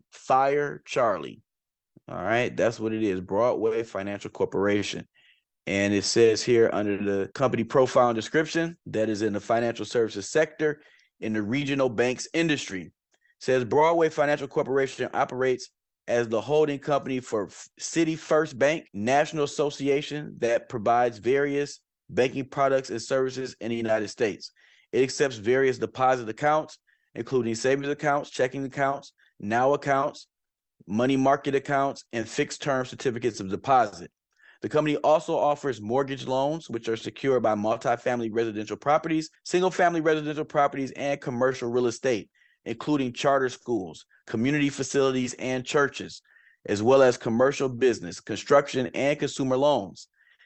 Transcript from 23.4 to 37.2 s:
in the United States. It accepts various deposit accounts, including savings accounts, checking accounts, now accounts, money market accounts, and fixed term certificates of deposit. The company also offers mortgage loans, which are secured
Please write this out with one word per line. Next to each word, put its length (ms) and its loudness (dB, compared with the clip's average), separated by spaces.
in 80 -8
the 80 -4
United 320 -2
States. 420 -4
It 140 2
accepts 320 -2
various 420 2
deposit 500 -2
accounts, 500 -2
including 400 -2
savings 360 0
accounts, 400 -2
checking 340 -4
accounts, 480 -4
now 360 2
accounts, 520 -2
money 280 2
market 380 2
accounts, 480 -2
and 140 -6
fixed 340 -4
term 260 -2
certificates 520 -4
of 100 -6
deposit. 640 0
The 60 -6
company 280 0
also 400 2
offers 440 0
mortgage 460 -2
loans, 420 -2
which 200 -6
are 80 -2
secured 480 0